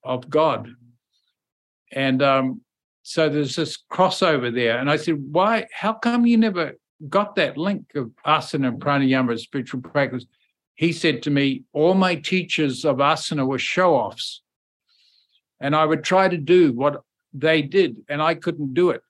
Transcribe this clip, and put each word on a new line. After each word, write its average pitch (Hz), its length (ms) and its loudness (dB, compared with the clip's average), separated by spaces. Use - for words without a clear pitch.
of 127 240 -6
God. 139 460 0
And, 135 300 -2
um, 135 380 2
so 160 280 0
there's 143 260 -2
this - 220 -6
crossover 160 640 0
there. 117 260 0
And 135 120 -2
I 156 60 2
said, 156 180 -2
"Why, 196 420 0
how 220 220 -4
come 240 320 0
you 233 100 4
never 190 380 0
got 202 280 0
that 151 200 0
link 185 380 -4
of 120 160 -6
asana 151 420 0
and 117 120 -6
pranayama 131 520 2
as 110 100 -6
spiritual 131 380 -8
practice?" 127 460 -4
He 165 180 0
said 151 300 -2
to 151 80 -2
me, 139 320 0
"All 160 220 2
my 185 220 2
teachers 156 680 -2
of 143 140 2
asana 143 480 0
were 131 120 -2
show-offs. 143 840 -2
And 143 140 -2
I 156 120 4
would 156 180 0
try 190 240 4
to 175 80 -2
do 160 360 4
what 143 300 -2
they 156 300 2
did, 143 340 0
and 143 120 -4
I 165 140 2
couldn't 156 400 -6
do 175 160 4
it. - 200 -4